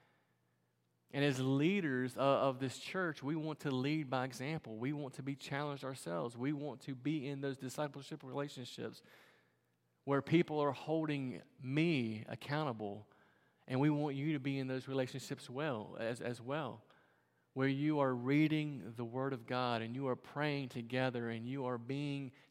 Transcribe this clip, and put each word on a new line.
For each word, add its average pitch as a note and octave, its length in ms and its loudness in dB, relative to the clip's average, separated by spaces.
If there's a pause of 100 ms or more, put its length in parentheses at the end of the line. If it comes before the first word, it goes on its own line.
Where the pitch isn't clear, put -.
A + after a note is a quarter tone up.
(1120)
And C#3 140 2
as C3+ 160 4
leaders C3+ 720 2
of, - 80 -4
of C3 400 4
this C3 180 -4
church, F3 460 -4
we D#3 100 -2
want D#3 240 -4
to D3 140 -2
lead C#3 360 0
by B2+ 160 0
example. B2+ 520 -6
We B2+ 160 -2
want C#3+ 220 -6
to C#3 100 -10
be C3+ 100 -2
challenged C#3+ 480 -4
ourselves. C3+ 540 -4
We C3 160 0
want C#3+ 300 -4
to C#3 120 -6
be C3 320 -2
in C#3 140 -4
those C#3 160 -2
discipleship C#3 680 -6
relationships C3+ 800 -8 (1040)
where C#3 180 4
people D#3 380 4
are C#3+ 100 4
holding C#3+ 720 -2 (180)
me C3 680 2
accountable. A2+ 800 -2 (580)
And B2+ 140 2
we D3 80 8
want D3 260 2
you C#3+ 200 0
to D3 40 0
be C3+ 200 -2
in C3 100 -2
those C3 200 -4
relationships C3+ 600 -2
well, A#2+ 500 -4
as, A#2 220 -2
as A#2 180 -4
well, A#2+ 440 -4 (720)
where C3 120 4
you C#3+ 340 4
are C3 140 6
reading C#3+ 840 4
the A#2+ 80 -2
Word C3 260 -2
of A#2 140 -6
God B2 340 2
and A2+ 140 -4
you C3+ 120 -2
are B2+ 100 2
praying C#3+ 520 -2
together B2 640 0
and A#2 160 -4
you C3+ 180 -2
are B2 140 0
being C#3 540 -4 (180)